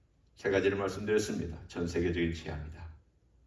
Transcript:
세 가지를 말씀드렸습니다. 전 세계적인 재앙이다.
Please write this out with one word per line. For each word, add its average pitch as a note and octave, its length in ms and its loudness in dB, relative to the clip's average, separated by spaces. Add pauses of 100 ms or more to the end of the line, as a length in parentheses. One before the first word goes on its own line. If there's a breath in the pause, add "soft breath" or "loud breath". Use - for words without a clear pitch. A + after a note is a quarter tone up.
(360)
세 G2 160 -2
가지를 G2 260 4
말씀드렸습니다. G2 800 0 (100)
전 F2 200 -4
세계적인 E2+ 460 2
재앙이다. - 540 -8 (600)